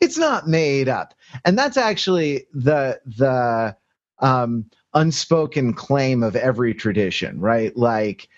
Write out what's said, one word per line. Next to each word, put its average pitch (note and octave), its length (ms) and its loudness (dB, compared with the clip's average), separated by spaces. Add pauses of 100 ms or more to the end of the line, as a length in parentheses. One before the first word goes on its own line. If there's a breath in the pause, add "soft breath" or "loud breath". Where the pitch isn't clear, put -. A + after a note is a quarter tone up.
It's E4+ 160 0
not C4 300 0
made C#3+ 420 2
up." G#2+ 240 -4 (320 loud breath)
And F#3 120 4
that's C#4 200 0
actually F3+ 760 0
the, C3+ 520 0
the, A#2+ 680 0 (440)
um, A#2+ 460 0 (280)
unspoken D3+ 800 0
claim C3 500 0
of G#2+ 120 0
every A#2+ 380 0
tradition, F#2+ 640 -2
right? A2 380 0
Like, A2 500 -2 (100)